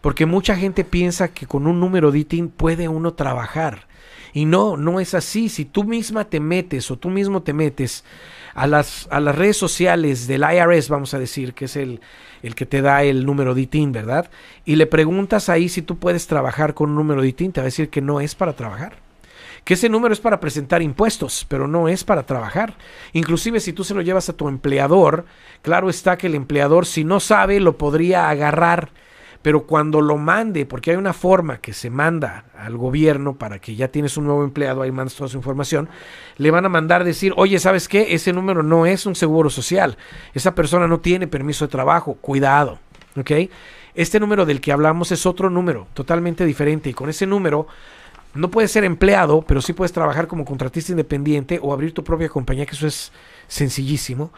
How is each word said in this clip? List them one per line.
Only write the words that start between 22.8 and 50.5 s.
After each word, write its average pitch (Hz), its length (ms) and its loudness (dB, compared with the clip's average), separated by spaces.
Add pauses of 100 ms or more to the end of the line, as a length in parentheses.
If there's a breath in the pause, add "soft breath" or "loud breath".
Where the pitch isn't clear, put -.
Inclusive 165 480 0
si 180 120 -8
tú 185 120 -6
se 202 100 -6
lo 196 60 -2
llevas 180 280 0
a 170 40 -8
tu 147 160 -6
empleador, 143 760 2 (340 loud breath)
claro 180 300 0
está 180 260 0
que 180 120 -4
el 160 60 0
empleador, 147 520 2
si 156 180 -2
no 180 160 2
sabe, 202 400 2
lo 175 160 4
podría 160 540 2
agarrar. 151 600 0 (520 loud breath)
Pero 151 240 2
cuando 151 360 2
lo 151 160 2
mande, 170 480 0
porque 131 240 -6
hay 175 80 2
una 190 160 -2
forma 175 480 2
que 110 100 -14
se - 160 -10
manda 143 560 -2 (140)
al 107 180 -10
gobierno 139 600 2
para 104 220 -10
que 110 160 -12
ya 131 140 -2
tienes 147 300 -4
un 147 80 -2
nuevo 143 180 2
empleado, 135 380 -4
ahí 131 100 -4
mandas 131 220 -8
toda 135 160 -10
su 135 80 -8
información, 139 500 -4 (480 loud breath)
le 147 140 4
van 180 160 4
a - 20 2
mandar 175 360 2
decir, 180 320 0
"Oye, 190 220 2
¿sabes 185 300 2
qué? 202 260 2
Ese 175 200 0
número 185 280 0
no 165 220 4
es 180 220 2
un 185 80 -4
seguro 156 340 2
social. 143 480 0 (380 loud breath)
Esa 175 200 0
persona 170 320 2
no 165 140 2
tiene 180 260 0
permiso 143 400 -4
de - 40 -6
trabajo. 147 500 -2
Cuidado, 135 600 0 (360)
¿ok?". 151 320 0 (460 loud breath)
Este 175 260 0
número 208 240 2
del 139 160 0
que 147 120 0
hablamos 156 380 2
es 170 140 -2
otro 185 240 0
número, 175 460 -2
totalmente 170 500 -2
diferente. 151 460 0
Y 120 40 -8
con 135 140 -8
ese 156 180 -2
número 170 400 0 (680 loud breath)
no 165 160 -2
puedes 214 200 2
ser 214 140 2
empleado, 175 580 4
pero 139 200 0
sí 180 100 -4
puedes - 200 -2
trabajar 156 360 0
como 160 160 -6
contratista 135 480 -6